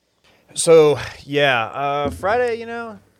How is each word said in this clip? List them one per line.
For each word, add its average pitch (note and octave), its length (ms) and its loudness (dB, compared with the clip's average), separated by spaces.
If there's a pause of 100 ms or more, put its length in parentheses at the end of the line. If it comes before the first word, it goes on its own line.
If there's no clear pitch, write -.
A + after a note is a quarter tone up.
(540)
so, D3+ 440 4 (260)
yeah, C#3 420 0
uh, C#3+ 440 -4
Friday, A#3 460 -2
you A#3 100 -14
know, A#3 320 -12 (220)